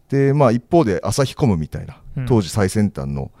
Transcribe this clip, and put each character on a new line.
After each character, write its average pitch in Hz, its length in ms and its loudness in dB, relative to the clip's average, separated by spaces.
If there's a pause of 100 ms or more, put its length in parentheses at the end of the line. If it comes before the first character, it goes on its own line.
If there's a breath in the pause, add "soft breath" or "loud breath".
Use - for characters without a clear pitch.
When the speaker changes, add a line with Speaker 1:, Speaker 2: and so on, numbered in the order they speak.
Speaker 1:
で、 139 240 0
ま 143 140 4
あ、 113 60 4
一 120 140 -2
方 170 180 4
で 92 180 -2
朝 135 220 -2
日 - 100 -6
コ 151 120 0
ム 98 120 2
み 76 100 -4
た 76 140 -10
い 87 40 -14
な、 - 120 -18 (180)
Speaker 2:
う 135 60 -6
ん。 127 40 -10
Speaker 1:
当 120 140 2
時 85 80 -2
最 95 220 0
先 104 240 0
端 69 160 -8
の 69 200 -8 (100)